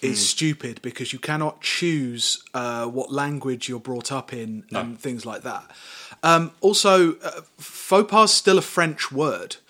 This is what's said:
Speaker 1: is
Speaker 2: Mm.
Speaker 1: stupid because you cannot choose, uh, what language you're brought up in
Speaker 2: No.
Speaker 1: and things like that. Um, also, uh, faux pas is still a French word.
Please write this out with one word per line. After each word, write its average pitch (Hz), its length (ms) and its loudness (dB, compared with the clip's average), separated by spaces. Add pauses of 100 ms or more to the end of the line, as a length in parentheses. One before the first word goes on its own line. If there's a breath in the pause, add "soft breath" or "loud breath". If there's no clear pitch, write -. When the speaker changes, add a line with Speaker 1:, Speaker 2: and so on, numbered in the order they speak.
Speaker 1:
is 127 180 0
Speaker 2:
Mm. 101 40 0 (120)
Speaker 1:
stupid 147 480 -2
because 123 280 -8
you 131 80 -10
cannot 151 420 -4
choose, 131 840 -2 (100)
uh, 120 320 -4
what 127 260 -6
language 139 560 -4
you're 123 120 -6
brought 120 320 -8
up 131 200 -6
in 113 400 -10
Speaker 2:
No. 101 100 -4
Speaker 1:
and 117 180 -10
things 120 260 -8
like 107 160 -10
that. 113 240 -12 (560 loud breath)
Um, 165 300 4 (100)
also, 190 580 6
uh, 170 220 -8 (160)
faux 208 520 0
pas 208 220 6
is - 60 4
still 190 220 6
a - 20 0
French 160 500 -2
word. 131 460 -2 (120)